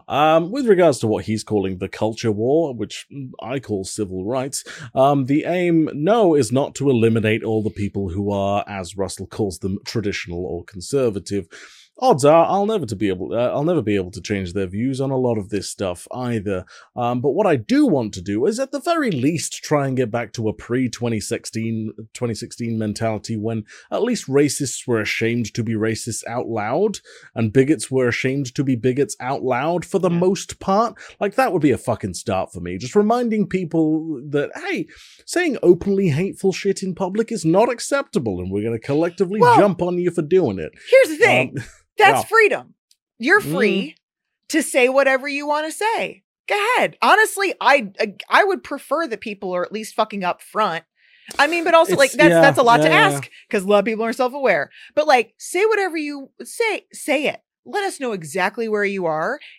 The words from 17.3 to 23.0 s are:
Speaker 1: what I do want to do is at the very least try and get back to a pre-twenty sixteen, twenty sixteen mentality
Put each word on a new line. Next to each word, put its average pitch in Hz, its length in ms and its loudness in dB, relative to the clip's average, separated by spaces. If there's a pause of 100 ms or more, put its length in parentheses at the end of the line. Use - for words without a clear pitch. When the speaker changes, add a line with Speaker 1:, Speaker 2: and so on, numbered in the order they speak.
Speaker 1:
what 190 140 0
I 165 120 4
do 277 280 2
want 127 280 0
to 95 80 -12
do 101 240 -2
is 214 120 0
at 262 140 -4
the 285 80 -6
very 302 320 0
least 147 540 -2
try 147 200 0
and 131 120 -2
get 127 120 0
back 117 240 -6
to 110 140 -4
a 104 60 -2
pre-twenty 120 680 -4
sixteen, 110 720 -6 (220)
twenty 117 220 -6
sixteen 117 440 -8
mentality 110 560 -4